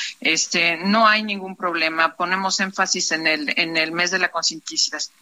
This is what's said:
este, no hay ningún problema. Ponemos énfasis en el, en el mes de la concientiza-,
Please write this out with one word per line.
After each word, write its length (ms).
este, 560
no 320
hay 140
ningún 340
problema. 600
Ponemos 440
énfasis 520
en 140
el, 300
en 220
el 140
mes 180
de 80
la 120
concientiza-, 800